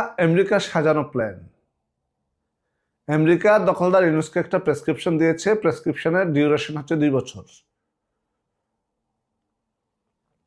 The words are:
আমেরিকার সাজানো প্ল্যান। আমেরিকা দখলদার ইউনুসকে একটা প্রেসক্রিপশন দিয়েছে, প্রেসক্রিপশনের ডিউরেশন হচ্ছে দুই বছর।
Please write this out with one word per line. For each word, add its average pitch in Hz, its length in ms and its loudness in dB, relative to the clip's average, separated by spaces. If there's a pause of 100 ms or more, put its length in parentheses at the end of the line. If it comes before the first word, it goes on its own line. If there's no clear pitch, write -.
(180)
আমেরিকার 190 420 2
সাজানো 156 440 0
প্ল্যান। 98 440 -6 (1700)
আমেরিকা 170 440 4
দখলদার 185 440 2
ইউনুসকে 156 360 0
একটা 170 200 -2
প্রেসক্রিপশন 151 580 -2
দিয়েছে, 165 380 0
প্রেসক্রিপশনের 170 760 -2
ডিউরেশন 147 440 0
হচ্ছে 147 180 -4
দুই 151 140 2
বছর। 123 340 -4 (3000)